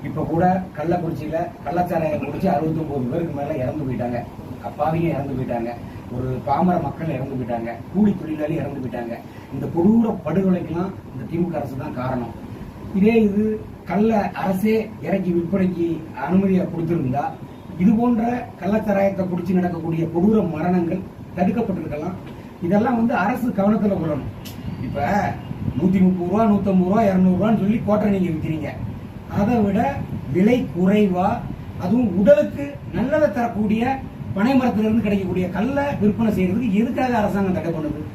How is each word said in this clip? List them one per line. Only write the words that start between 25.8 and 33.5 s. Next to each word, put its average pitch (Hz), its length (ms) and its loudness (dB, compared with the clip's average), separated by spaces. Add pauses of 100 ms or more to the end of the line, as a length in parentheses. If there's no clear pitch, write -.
முப்பது 180 240 2
ரூபா, 208 220 2
நூத்தம்பது 190 380 4
ரூபா, 214 140 4
இருநூறு 185 340 4
ரூபான்னு 208 260 2
சொல்லி 214 240 2
கோட்டை 208 280 2
நீங்க 175 160 2
விக்கிறீங்க, 151 400 -4 (680)
அதை 226 260 4
விட 196 160 2 (520)
விலை 214 260 6 (180)
குறைவா 190 520 4 (520)
அதுவும் 214 300 2 (100)
உடலுக்கு 285 440 4 (300)
நல்லதை 285 340 2
தரக்கூடிய 214 540 0 (520)